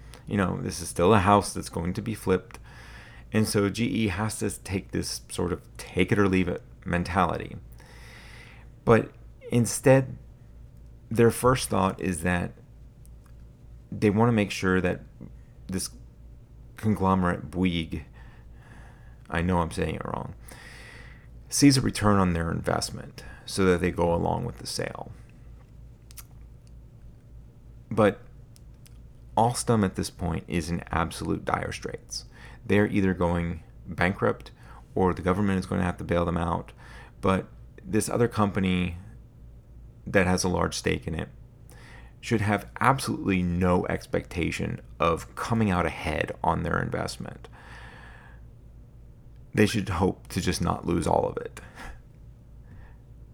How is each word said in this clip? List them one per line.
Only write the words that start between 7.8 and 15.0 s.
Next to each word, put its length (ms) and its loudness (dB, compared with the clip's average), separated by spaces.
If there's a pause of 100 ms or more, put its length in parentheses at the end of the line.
But 260 6 (400)
instead, 680 4 (920)
their 200 6
first 400 2
thought 300 2
is 220 -2
that 300 0 (1400)
they 200 2
wanna 220 4
make 180 2
sure 300 2
that 200 0 (680)